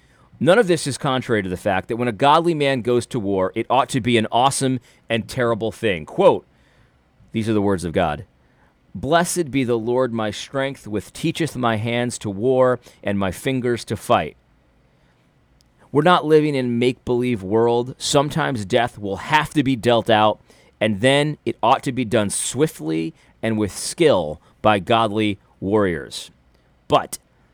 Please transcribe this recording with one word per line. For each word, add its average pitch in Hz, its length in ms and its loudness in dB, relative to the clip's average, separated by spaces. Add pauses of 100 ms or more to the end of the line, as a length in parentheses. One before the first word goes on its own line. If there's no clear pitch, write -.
(400)
None 170 180 4
of 220 100 4
this 165 200 0
is 127 100 -6
contrary 123 460 -2
to 92 60 -6
the 90 60 -4
fact 92 320 -2
that 117 100 -6
when 123 100 -2
a 117 60 -2
godly 156 420 4
man 139 260 0
goes 120 260 0
to 131 120 -6
war, 95 340 0
it 113 160 -4
ought 131 200 2
to 135 120 -2
be 117 160 2
an 110 140 0
awesome 131 480 0 (280)
and 113 200 -4
terrible 113 440 -2
thing. 90 340 -2
Quote, 165 420 2 (840)
these 113 160 -4
are 113 60 2
the 104 80 2
words 95 240 0
of 80 80 -6
God, 78 320 -2 (720)
"Blessed 160 560 -2
be 135 120 0
the 117 140 0
Lord 120 340 0
my 110 200 -2
strength, 135 560 -8
which 104 260 -8
teacheth 160 420 -4
my 117 200 0
hands 117 420 -2
to 110 140 -8
war 127 480 2 (240)
and 101 160 -2
my 95 100 0
fingers 123 560 -4
to 113 100 -6
fight." 98 400 0 (1500)
We're 139 120 2
not 170 240 4
living 151 300 4
in 127 100 0
a 123 40 -2
make-believe 123 720 0
world. 120 560 0
Sometimes 143 680 0
death 117 340 0
will 98 160 -6
have 147 360 0
to 147 120 0
be 131 140 0
dealt 117 320 2
out, 107 320 4 (400)
and 107 180 0
then 143 460 2
it 113 180 -6
ought 123 200 2
to 135 100 -4
be 127 100 -2
done 104 260 0
swiftly 160 840 -4 (280)
and 113 160 -2
with 104 140 -2
skill 92 720 0 (200)
by 107 180 4
godly 107 600 0 (220)
warriors. 92 680 -2 (580)
But 131 280 0 (360)